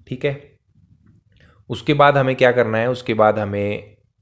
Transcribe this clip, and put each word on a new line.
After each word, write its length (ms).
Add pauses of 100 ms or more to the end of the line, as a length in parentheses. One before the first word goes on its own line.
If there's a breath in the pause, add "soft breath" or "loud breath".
ठीक 180
है, 260 (1200 soft breath)
उसके 240
बाद 220
हमें 200
क्या 160
करना 260
है, 120
उसके 240
बाद 240
हमें 580 (260)